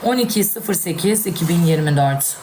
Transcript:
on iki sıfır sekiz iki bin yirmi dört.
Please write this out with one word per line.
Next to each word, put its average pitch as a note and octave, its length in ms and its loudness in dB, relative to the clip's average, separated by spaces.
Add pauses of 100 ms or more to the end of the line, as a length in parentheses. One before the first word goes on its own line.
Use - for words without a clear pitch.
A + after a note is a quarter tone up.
on B3 120 2
iki G#3+ 280 0
sıfır G3+ 300 -2
sekiz F#3+ 520 -2
iki E3 220 -2
bin E3+ 140 2
yirmi D#3 340 2
dört. C#3 460 0